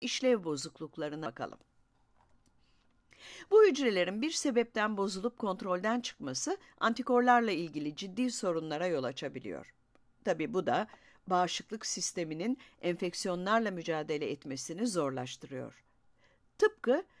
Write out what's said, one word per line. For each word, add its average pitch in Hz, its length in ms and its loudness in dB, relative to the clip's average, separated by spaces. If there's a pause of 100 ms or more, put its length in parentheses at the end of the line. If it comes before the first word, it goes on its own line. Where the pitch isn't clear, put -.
işlev 240 440 0
bozukluklarına 151 840 -6
bakalım. 127 320 -10 (1900)
Bu 415 160 12
hücrelerin 214 560 4
bir 311 80 0
sebepten 220 680 0
bozulup 196 420 -2
kontrolden 196 600 -2
çıkması 185 560 -6 (220)
antikorlarla 240 720 4
ilgili 151 460 -4
ciddi 202 340 -4
sorunlara 160 560 -2
yol 151 180 0
açabiliyor. 127 720 -8 (500)
Tabii 160 300 0
bu 175 120 0
da 156 200 2 (400)
bağışıklık 190 600 -2
sisteminin 175 720 -4 (220)
enfeksiyonlarla 185 880 0
mücadele 156 600 -2
etmesini 151 560 -6
zorlaştırıyor. 135 960 -4 (760)
Tıpkı 370 460 2 (160)